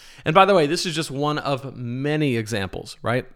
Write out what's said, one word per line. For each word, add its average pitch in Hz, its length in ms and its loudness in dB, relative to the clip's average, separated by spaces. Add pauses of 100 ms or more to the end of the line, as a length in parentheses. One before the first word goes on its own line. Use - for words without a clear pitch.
(240)
And 160 100 0
by 190 100 8
the 196 100 6
way, 165 120 6
this 165 180 -2
is 175 100 -4
just 156 160 -4
one 147 280 -2
of 135 380 -4
many 131 600 0
examples, 104 640 -6
right? 123 360 -2